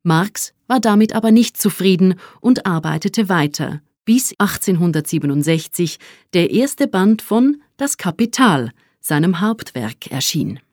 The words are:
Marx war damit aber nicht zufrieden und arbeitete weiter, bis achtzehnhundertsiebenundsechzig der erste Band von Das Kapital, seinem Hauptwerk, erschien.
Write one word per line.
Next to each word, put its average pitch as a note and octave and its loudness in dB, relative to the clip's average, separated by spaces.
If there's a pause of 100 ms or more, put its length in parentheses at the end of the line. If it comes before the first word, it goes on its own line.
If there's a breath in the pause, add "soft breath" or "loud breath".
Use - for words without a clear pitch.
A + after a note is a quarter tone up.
Marx E3+ -2 (120)
war B3 0
damit G#3+ 2
aber A3 0
nicht A3+ 4
zufrieden F#3 2 (240 loud breath)
und - 0
arbeitete E3 -2
weiter, D3+ -2 (220)
bis A#3+ 0
achtzehnhundertsiebenundsechzig D#3+ -2 (340 loud breath)
der E3+ 2
erste C#4 0
Band G#3+ 2
von C4+ 0 (160)
Das C#4 -6
Kapital, F3+ 0 (280)
seinem E3 0
Hauptwerk, D#3+ -6
erschien. C#3 -4 (140)